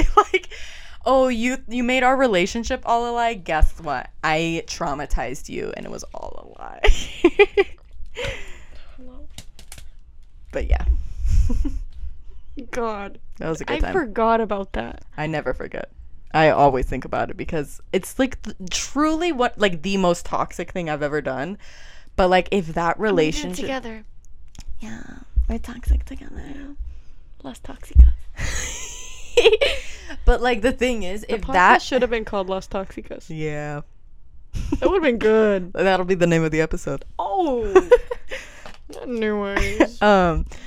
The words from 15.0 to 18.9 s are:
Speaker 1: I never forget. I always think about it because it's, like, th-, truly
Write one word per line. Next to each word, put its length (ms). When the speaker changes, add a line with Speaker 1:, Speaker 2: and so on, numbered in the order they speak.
Speaker 1:
I 100
never 280
forget. 360
I 180
always 360
think 180
about 260
it 60
because 440
it's, 260
like, 240
th-, 140
truly 600